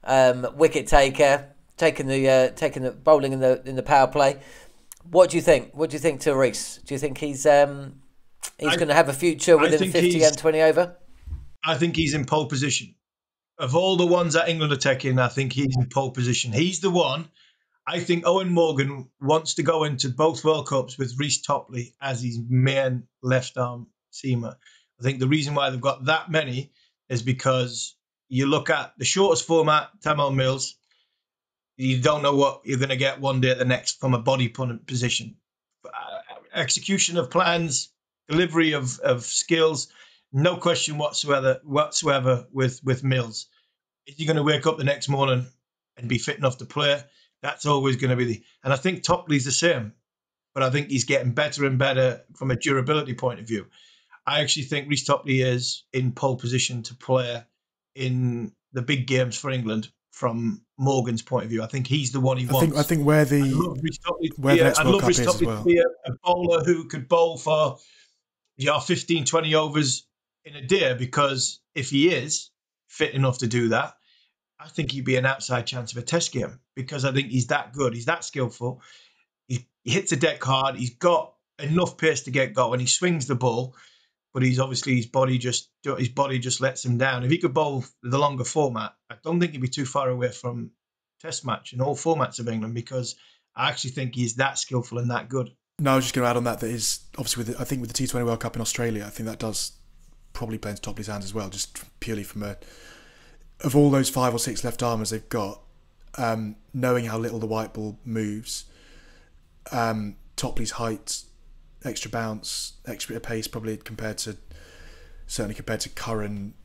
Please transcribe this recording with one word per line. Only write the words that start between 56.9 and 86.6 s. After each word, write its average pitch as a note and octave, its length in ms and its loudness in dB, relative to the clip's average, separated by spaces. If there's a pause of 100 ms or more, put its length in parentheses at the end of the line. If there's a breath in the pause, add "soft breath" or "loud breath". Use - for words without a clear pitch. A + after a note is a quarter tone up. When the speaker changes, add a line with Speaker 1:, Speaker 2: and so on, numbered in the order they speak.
Speaker 2:
play A#2+ 480 -2 (500)
in B2+ 600 -2 (200)
the B2+ 80 -4
big B2+ 240 0
games B2+ 320 0
for C#3 140 -6
England A2 380 -4 (220)
from A#2 520 -4 (140)
Morgan's B2+ 440 0
point A#2 220 -4
of A2+ 80 -8
view. A2 100 -2
I A2 60 -6
think C3 180 -6
he's C3+ 260 -2
the C3+ 80 -2
one C3 180 2
he B2+ 80 -4
Speaker 3:
I - 20 -6
think, D#3+ 260 4
Speaker 2:
wants. D3+ 60 0
Speaker 3:
I C#3+ 40 4
think D3+ 220 0
where D3+ 180 6
the, C#3+ 180 4
Speaker 2:
I'd C3+ 100 2
love D#3 320 0
Reece - 160 -4
Topley E3+ 340 -4
to C#3+ 80 -12
Speaker 3:
where C#3 140 6
Speaker 2:
be E3+ 40 8
Speaker 3:
the D#3+ 60 8
Speaker 2:
a, - 20 8
Speaker 3:
next C3+ 120 4
Speaker 2:
I'd D#3 60 4
Speaker 3:
World F3+ 80 8
Speaker 2:
love G3 80 6
Speaker 3:
Cup - 80 2
Speaker 2:
Reece F3 100 4
Speaker 3:
is A#2+ 80 2
as - 80 2
Speaker 2:
Topley - 100 2
Speaker 3:
well. - 140 -2
Speaker 2:
to A2 40 -8
be E3+ 140 6
a, E3 340 0
a B2 120 -6
bowler F3 400 2
who E3 220 2
could C3 220 -10
bowl E3+ 300 4
for, D3+ 400 0 (800 soft breath)
you C3 80 -6
know, D3 140 2
fifteen, E3+ 460 0
twenty D#3 280 0
overs D3+ 540 0 (380)
in D3 100 -20
a C#3 100 -14
day, C#3 300 2
because B2+ 640 -2 (160)
if C3 160 -6
he C#3+ 180 4
is D3 400 -2 (380)
fit D3 260 -2
enough C3+ 260 0
to B2+ 80 -2
do A#2 220 0
that, B2+ 240 0 (640)
I D#3 100 -18
think C#3 220 -6
he'd C3+ 140 -8
be C3 120 2
an B2+ 100 0
outside B2 400 -4
chance B2 240 -10
of B2 80 -10
a - 20 -10
test - 300 -2
game, G#2 280 -8 (160)
because C3+ 300 -6
I C3+ 60 0
think C3+ 180 -2
he's A#2+ 180 0
that C#3+ 260 -2
good. C3 200 0
He's A#2 120 -10
that E3 180 0
skillful. B2 580 -6 (640 soft breath)
He, B2 200 -6 (160)
he A#2+ 80 -4
hits G3 200 -2
a D#3+ 40 0
deck D3+ 280 0
hard. C3+ 320 0
He's A#2+ 200 -6
got E3+ 380 2 (260)
enough E3+ 380 0
pace D#3 260 0
to B2+ 80 -12
get B2+ 220 0
going. B2+ 260 2
He B2 60 -2
swings E3 420 0
the C#3 80 0
ball, B2 400 -2 (580 soft breath)
but B2+ 100 0
he's B2+ 160 2
obviously, C3 380 0
his A#2 100 -2
body C3 300 2
just, A#2+ 320 -4 (140)
his B2+ 260 -2
body C3 300 -2
just B2+ 220 -4